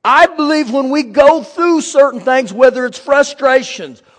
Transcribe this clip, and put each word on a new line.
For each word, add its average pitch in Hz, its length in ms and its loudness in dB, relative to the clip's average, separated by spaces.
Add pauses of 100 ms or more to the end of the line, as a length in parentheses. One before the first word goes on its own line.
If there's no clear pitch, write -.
I 294 220 4
believe 302 420 -2
when 262 220 -4
we 294 100 -2
go 277 400 2
through 330 400 -2
certain 269 380 0
things, 254 340 -2
whether 247 320 2
it's - 140 -10
frustrations, 262 1040 -2 (160)